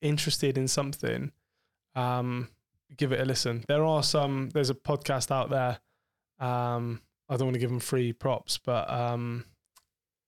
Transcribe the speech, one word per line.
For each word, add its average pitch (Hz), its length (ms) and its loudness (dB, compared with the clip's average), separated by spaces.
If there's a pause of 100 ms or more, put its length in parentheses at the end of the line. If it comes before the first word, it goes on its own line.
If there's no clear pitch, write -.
interested 147 560 2
in 131 100 0
something, 135 640 -2 (640)
um, 123 540 -2 (480)
give 131 160 2
it 123 80 2
a 131 40 0
listen. 120 440 0
There 151 160 4
are 156 180 4
some, 139 460 2
there's 139 200 0
a 131 60 0
podcast 139 560 -2
out 135 180 0
there. 123 300 0 (680)
Um, 120 560 -2 (280)
I 135 80 0
don't 131 100 2
wanna 127 120 0
give 123 120 0
'em 123 80 -2
free 123 320 0
props, - 460 -2
but, 117 320 -2
um, 120 560 -2 (840)